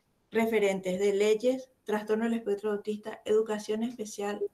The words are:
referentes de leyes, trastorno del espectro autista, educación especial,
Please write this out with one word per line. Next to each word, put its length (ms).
referentes 680
de 160
leyes, 560
trastorno 400
del 100
espectro 380
autista, 520
educación 580
especial, 600